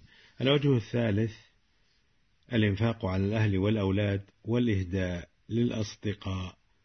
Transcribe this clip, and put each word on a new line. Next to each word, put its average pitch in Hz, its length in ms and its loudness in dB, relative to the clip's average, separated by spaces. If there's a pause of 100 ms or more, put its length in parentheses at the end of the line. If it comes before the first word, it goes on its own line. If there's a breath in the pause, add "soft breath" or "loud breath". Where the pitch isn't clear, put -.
(420 loud breath)
الوجه 139 360 2
الثالث 110 560 0 (1200)
الإنفاق 107 520 2
على 95 200 0
الأهل 107 320 2
والأولاد 101 640 2 (220)
والإهداء 95 840 -2 (200)
للأصدقاء 104 1120 -4 (260)